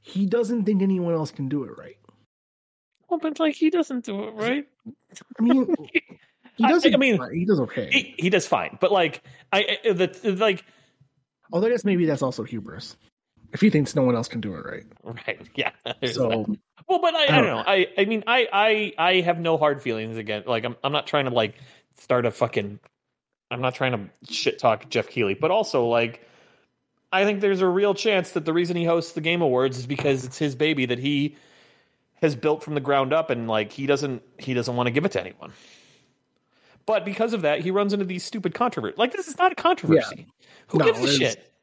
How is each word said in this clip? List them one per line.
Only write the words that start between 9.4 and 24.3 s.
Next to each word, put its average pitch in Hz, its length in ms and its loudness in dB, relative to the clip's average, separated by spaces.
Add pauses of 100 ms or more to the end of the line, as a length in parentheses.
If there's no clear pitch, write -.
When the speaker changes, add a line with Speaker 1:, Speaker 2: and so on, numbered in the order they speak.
Speaker 2:
I, 202 320 0
I, 220 80 4
the, 180 140 2
the, 196 280 -4
like, 202 300 0 (840)
Speaker 1:
Although 185 160 0
I - 40 2
guess 233 140 -2
maybe 180 200 2
that's 147 180 0
also 123 200 -4
hubris - 520 -12 (560)
if - 100 -4
he 208 100 6
thinks 147 240 0
no 135 80 4
one 123 120 4
else 117 120 -4
can 113 140 -8
do 101 120 -8
it 80 100 -12
right. - 200 -12 (200)
Speaker 2:
Right. 113 380 -10 (100)
<laughs> - 40 -20
Yeah. - 160 -4 (300)
There's 120 120 -2
Speaker 1:
So, 120 160 0
Speaker 2:
that. 110 280 -2 (300)
Well, 349 140 2
but 339 140 0
I, 320 60 0
Speaker 1:
I - 20 2
Speaker 2:
I - 40 2
Speaker 1:
don't 254 180 6
Speaker 2:
don't - 20 -
know. 113 180 -2
I, 185 220 4 (100)
I 202 80 4
mean, 214 220 -4
I, 240 260 2
I, 214 460 2
I 180 220 4
have 170 180 0
no 165 180 2
hard 143 240 2
feelings 113 360 -4
again. 107 280 -6
Like, 117 200 0
I'm, 120 180 -6
I'm 139 80 0
not 147 160 -4
trying 143 180 0
to, 123 60 -2
like, 123 240 2 (420)
start 123 300 0
a 110 40 2
fucking, 101 480 -4 (680)
I'm 120 120 -6
not 127 120 0
trying 131 200 -2
to - 380 -10